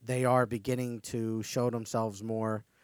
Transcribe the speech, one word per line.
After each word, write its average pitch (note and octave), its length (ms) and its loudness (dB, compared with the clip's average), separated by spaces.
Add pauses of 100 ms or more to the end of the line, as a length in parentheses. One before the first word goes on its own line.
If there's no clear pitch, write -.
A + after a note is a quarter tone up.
they B2+ 220 0
are B2+ 220 6
beginning A#2+ 560 -2
to A2+ 420 -2
show B2 260 0
themselves A2+ 540 -2
more. A2 400 -2 (200)